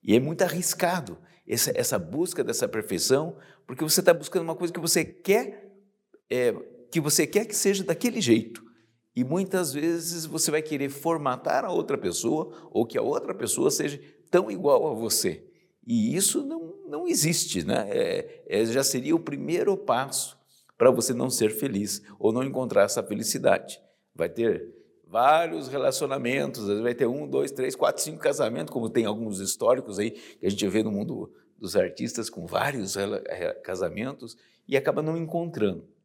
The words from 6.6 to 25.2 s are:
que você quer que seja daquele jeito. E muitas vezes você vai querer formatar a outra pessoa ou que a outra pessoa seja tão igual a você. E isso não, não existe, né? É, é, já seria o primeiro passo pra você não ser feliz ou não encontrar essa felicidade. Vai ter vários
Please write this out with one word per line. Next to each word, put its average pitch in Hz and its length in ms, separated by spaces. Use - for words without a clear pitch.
que 165 100
você 151 260
quer 208 200
que - 80
seja 196 300
daquele 226 360
jeito. 117 440
E 123 60
muitas 180 500
vezes 165 540
você 160 240
vai 151 100
querer 143 280
formatar 143 760
a 196 60
outra 165 260
pessoa - 760
ou 113 120
que 117 140
a 110 40
outra 127 300
pessoa - 380
seja 143 300
tão 202 220
igual 147 380
a 135 60
você. 107 500
E 117 300
isso 196 280
não, 330 300
não 302 180
existe, 160 580
né? 110 260
É, - 580
é, 107 180
já 123 160
seria 135 320
o 165 60
primeiro 156 560
passo - 640
pra 123 120
você 123 220
não 123 180
ser 107 200
feliz - 520
ou 110 140
não 123 100
encontrar 127 420
essa 107 180
felicidade. - 760
Vai 85 140
ter 95 440
vários 147 640